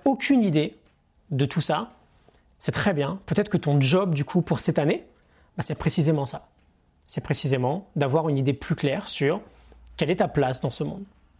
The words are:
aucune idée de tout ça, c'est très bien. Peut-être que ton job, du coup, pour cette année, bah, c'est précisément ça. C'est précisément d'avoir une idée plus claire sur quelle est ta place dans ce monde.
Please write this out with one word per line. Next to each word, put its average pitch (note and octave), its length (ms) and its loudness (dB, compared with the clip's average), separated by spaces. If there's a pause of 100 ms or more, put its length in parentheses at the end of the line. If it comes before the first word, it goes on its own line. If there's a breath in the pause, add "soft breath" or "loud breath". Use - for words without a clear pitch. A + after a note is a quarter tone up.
aucune C4+ 400 2
idée D#3 320 0 (540)
de C#3 140 0
tout - 160 -2
ça, E3+ 300 -2 (680 soft breath)
c'est - 140 -4
très - 200 0
bien. D3 340 -2
Peut-être G3+ 220 0
que - 80 -2
ton C#3+ 240 2
job, E3+ 340 4
du C#3+ 100 -2
coup, - 180 0
pour D#3 180 -2
cette - 180 0
année, E3+ 260 0 (520 soft breath)
bah, F3 60 -4
c'est - 160 -4
précisément D3+ 480 0
ça. - 220 -10 (600)
C'est - 140 -8
précisément C3+ 760 -2
d'avoir D3+ 320 2
une C#3+ 100 0
idée C3+ 140 2
plus - 240 -4
claire D3 320 -2
sur D3+ 320 0 (560 soft breath)
quelle D3+ 140 0
est F#3 60 2
ta F#3 120 2
place C3 320 0
dans C3+ 100 -4
ce D3+ 140 -6
monde. F#3+ 180 -8 (380)